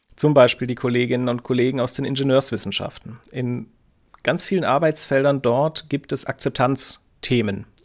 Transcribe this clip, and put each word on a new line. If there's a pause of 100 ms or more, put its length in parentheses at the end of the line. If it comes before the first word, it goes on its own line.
(160)
Zum
Beispiel
die
Kolleginnen
und
Kollegen
aus
den
Ingenieurswissenschaften. (140)
In (560)
ganz
vielen
Arbeitsfeldern
dort
gibt
es
Akzeptanzthemen. (200)